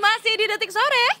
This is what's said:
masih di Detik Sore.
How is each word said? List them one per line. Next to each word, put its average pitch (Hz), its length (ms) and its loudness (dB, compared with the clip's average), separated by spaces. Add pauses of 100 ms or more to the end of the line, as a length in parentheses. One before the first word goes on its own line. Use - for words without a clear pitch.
masih 440 360 0
di 415 120 0
Detik 403 240 -4
Sore. 494 480 0